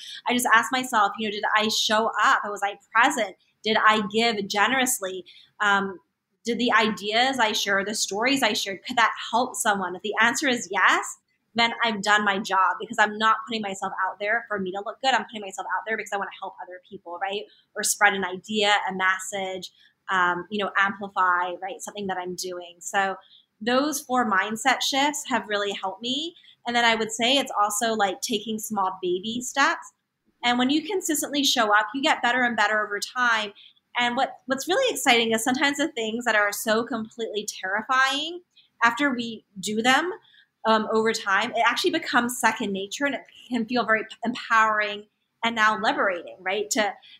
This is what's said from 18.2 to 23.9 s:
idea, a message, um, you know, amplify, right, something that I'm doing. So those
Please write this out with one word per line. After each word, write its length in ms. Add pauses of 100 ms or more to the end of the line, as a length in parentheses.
idea, 500 (120)
a 60
message, 800 (380)
um, 400
you 140
know, 140
amplify, 840
right, 180
something 280
that 100
I'm 180
doing. 440
So 380 (440)
those 400